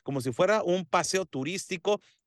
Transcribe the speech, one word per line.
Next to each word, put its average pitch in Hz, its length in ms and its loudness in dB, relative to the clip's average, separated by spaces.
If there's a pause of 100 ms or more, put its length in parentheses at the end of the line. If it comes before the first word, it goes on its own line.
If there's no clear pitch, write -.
como 135 180 -4
si 123 100 -4
fuera 190 320 2
un 180 220 0
paseo 185 400 0
turístico 180 800 -4 (240)